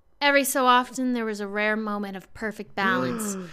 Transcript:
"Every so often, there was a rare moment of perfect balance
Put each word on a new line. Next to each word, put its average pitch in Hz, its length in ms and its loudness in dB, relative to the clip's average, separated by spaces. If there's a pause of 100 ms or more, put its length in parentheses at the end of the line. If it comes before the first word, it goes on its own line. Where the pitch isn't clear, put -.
(200)
"Every 285 240 4
so 269 220 0
often, 247 460 2
there 233 140 -2
was 208 140 -4
a 208 60 -6
rare 208 300 0
moment 208 400 -4
of - 160 -16
perfect 208 420 -8
balance 208 640 0 (160)